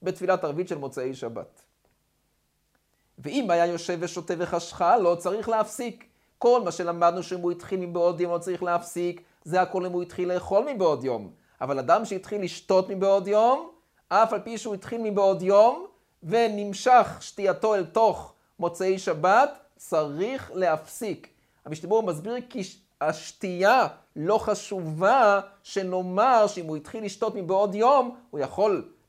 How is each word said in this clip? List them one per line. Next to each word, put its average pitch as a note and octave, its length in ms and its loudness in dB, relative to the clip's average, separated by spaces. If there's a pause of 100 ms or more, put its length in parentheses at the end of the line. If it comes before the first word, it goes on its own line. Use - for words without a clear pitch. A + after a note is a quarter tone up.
בתפילת F3+ 420 -2
ערבית D#3 240 -4
של D#3+ 100 -6
מוצאי C3+ 360 -6
שבת. A2+ 480 -12 (1600)
ואם G3+ 320 -4
היה E3+ 160 4
יושב F3 340 -4
ושותה F3 380 -6
וחשכה, F3 600 0
לא F3 160 4
צריך F#3+ 340 -4
להפסיק. A3 560 -4 (340)
כל A#3+ 240 4
מה F3 100 -4
שלמדנו F3 500 0
שאם F3+ 180 -8
הוא F3 100 -2
התחיל F3+ 300 -6
מבעוד F3 400 0
יום F3 120 -2
לא E3+ 60 0
צריך F3 240 -6
להפסיק, F3 600 -4 (220)
זה F3 160 0
הכל F#3 260 -2
אם F3+ 60 -8
הוא F3 100 -4
התחיל F3+ 300 -4
לאכול F#3+ 420 0
מבעוד D#3 300 2
יום. A2+ 280 -4 (280)
אבל C3+ 180 -4
אדם E3+ 260 -2
שהתחיל G3 380 -8
לשתות F#3+ 460 0
מבעוד G3 400 0
יום, A#3+ 420 2 (380)
אף A3 240 4
על G3+ 80 -2
פי A3+ 180 -10
שהוא G#3+ 160 -8
התחיל A#3 260 -8
מבעוד G3 420 2
יום, A3+ 440 4 (360)
ונמשך G#3 1000 2
שתייתו G#3 540 -2
אל F#3+ 100 0
תוך - 500 0 (240)
מוצאי F#3 400 -2
שבת, G3 600 2 (180)
צריך E3 760 -4
להפסיק. F3 760 -4 (360)
המשנה D#3 240 -10
ברורה A3 180 2
מסביר F3 280 -6 (140)
כי G#3 160 -8
ש-, - 140 -18 (220)
השתייה F3+ 840 0 (300)
לא F3+ 220 2
חשובה, G3+ 1040 2 (220)
שנאמר F#3+ 840 2
שאם F3+ 200 -4
הוא D#3 100 -6
התחיל G#3+ 280 -10
לשתות G#3 300 -4
מבעוד F#3+ 400 0
יום, B3 420 4 (140)
הוא D3 100 -6
יכול F3+ 480 0 (200)